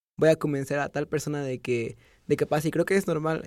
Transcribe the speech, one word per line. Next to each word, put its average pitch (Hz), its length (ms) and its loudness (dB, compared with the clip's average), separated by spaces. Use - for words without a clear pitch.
voy 151 120 6
a 160 60 6
convencer 143 440 -2
a 139 100 -2
tal 147 180 -4
persona 147 360 -4
de 131 180 -4
que, 117 360 -2
de 147 100 2
que - 80 0
pase", 151 220 0
y 151 40 2
creo 165 140 2
que 190 120 2
es 196 100 0
normal. 160 400 -2